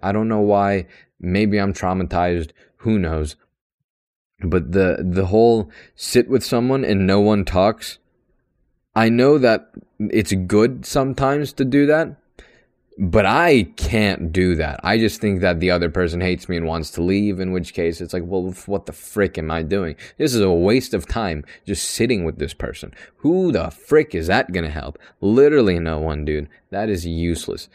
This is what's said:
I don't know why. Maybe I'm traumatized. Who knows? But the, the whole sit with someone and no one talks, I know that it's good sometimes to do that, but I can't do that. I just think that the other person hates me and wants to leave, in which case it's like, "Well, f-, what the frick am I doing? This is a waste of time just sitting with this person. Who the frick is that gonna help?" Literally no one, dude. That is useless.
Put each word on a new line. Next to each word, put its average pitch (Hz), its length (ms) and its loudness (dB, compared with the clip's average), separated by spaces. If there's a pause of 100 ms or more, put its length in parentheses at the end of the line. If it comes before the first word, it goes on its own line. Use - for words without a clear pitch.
I 95 80 -2
don't 107 160 -2
know 107 140 0
why. 101 440 2 (340)
Maybe 98 400 0
I'm 98 140 -2
traumatized. 90 800 -2 (260)
Who 110 220 0
knows? 78 360 -4 (1040)
But 85 320 -2
the, 92 260 2
the 92 280 -2
whole 113 440 2 (240)
sit - 340 0
with 123 140 0
someone 127 420 0
and 98 220 2
no 98 120 4
one 104 260 2
talks, 95 520 0 (1000)
I 113 140 4
know 131 300 4
that 117 320 2 (260)
it's 104 360 0
good 104 520 2
sometimes 139 680 -2
to 139 120 -2
do 143 220 4
that, 156 300 0 (800)
but 98 280 2
I 135 380 4 (120)
can't 98 560 0
do 90 240 2
that. - 260 -4
I 107 160 0
just 110 220 0
think 98 220 -2
that 90 180 0
the 90 100 0
other 87 200 0
person 87 320 -2
hates 92 260 -2
me 90 80 -4
and 82 100 -4
wants 80 260 -6
to 85 120 -4
leave, 98 380 0
in 92 100 -4
which 90 220 -6
case 85 260 -2
it's 87 140 -10
like, 90 120 -6
"Well, 92 260 -4
f-, - 180 -16
what 98 160 -6
the - 80 -12
frick - 440 -4
am 80 140 -6
I 82 120 -4
doing? 82 340 -4 (200)
This 143 160 0
is 117 60 0
a 98 100 4
waste 95 440 2
of 95 120 -4
time 87 380 -6 (220)
just - 240 -6
sitting 117 340 -2
with 80 140 -6
this 71 160 -6
person. - 400 -12 (240)
Who 180 340 0
the 85 180 -2
frick - 460 0
is 82 120 -4
that 98 260 0
gonna 85 160 -4
help?" 76 280 -12 (220)
Literally 120 580 4
no 80 220 -4
one, 78 240 -4
dude. 76 240 -4 (240)
That 104 180 -4
is 87 160 -4
useless. 85 680 -4